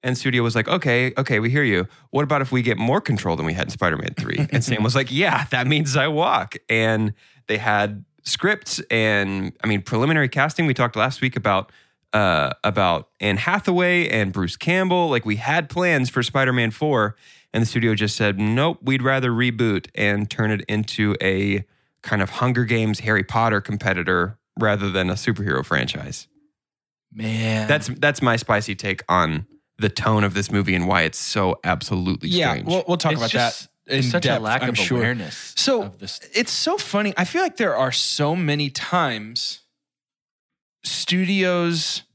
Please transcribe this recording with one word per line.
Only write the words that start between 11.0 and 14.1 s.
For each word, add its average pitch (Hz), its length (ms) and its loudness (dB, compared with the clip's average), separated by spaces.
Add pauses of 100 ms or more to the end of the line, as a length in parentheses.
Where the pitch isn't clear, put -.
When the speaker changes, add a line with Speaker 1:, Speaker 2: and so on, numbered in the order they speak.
Speaker 1:
week 131 140 0
about, 98 360 0 (420)
uh, 85 380 4 (120)
about 92 460 2 (100)
Anne 101 180 0
Hathaway 180 720 2
and 104 240 0